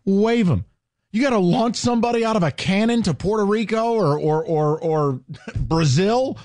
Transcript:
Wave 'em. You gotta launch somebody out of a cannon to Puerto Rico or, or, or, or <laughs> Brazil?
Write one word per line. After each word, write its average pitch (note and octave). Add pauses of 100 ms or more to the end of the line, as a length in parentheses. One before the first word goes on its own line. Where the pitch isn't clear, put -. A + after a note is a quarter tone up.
Wave G#3
'em. G2+ (460)
You A3
gotta B3
launch A3
somebody A#3+
out A3
of G3
a D3
cannon A3+
to F3
Puerto G#3
Rico A3
or, D3+
or, D#3
or, D3+
or D3 (180)
<laughs> -
Brazil? E3